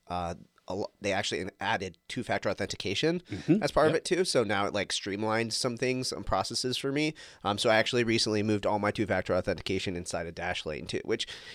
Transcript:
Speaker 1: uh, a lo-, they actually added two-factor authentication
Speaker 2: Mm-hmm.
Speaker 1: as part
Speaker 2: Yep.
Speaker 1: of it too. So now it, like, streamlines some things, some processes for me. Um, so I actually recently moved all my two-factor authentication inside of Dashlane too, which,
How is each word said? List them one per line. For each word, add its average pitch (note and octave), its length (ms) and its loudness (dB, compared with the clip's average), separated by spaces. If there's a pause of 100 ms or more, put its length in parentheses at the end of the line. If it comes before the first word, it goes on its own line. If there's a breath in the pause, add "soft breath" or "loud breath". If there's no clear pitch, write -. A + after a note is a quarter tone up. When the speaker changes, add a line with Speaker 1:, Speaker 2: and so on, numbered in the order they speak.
Speaker 1:
uh, F2 260 -2 (340)
a F#2 80 -4
lo-, G#2 240 -4
they G2+ 120 0
actually F#2+ 320 0 (160)
added G2 380 -2 (100)
two-factor A2 400 -2
authentication G#2 720 0 (100)
Speaker 2:
Mm-hmm. C#3+ 320 2
Speaker 1:
as D3 100 -2
part D3+ 140 6
Speaker 2:
Yep. D#3 40 6
Speaker 1:
of D#3+ 60 0
it - 80 -2
too. F3+ 200 2
So B2+ 200 2
now G2+ 220 2
it, D2+ 60 -2
like, F#2+ 180 0
streamlines A2 640 0
some A#2+ 240 -2
things, B2+ 320 0
some - 140 -6
processes A#2+ 540 0
for C#3 160 -2
me. D3+ 220 0 (300 loud breath)
Um, G2+ 140 0
so A#2+ 100 2
I A2 80 8
actually A#2 280 4
recently A2 400 2
moved G#2+ 200 2
all G#2 140 4
my G#2 140 2
two-factor F#2+ 420 0
authentication F2+ 640 -2
inside E2+ 320 -6
of E2+ 80 -10
Dashlane E2+ 520 -4
too, - 160 -4
which, A#2 220 -2 (280 loud breath)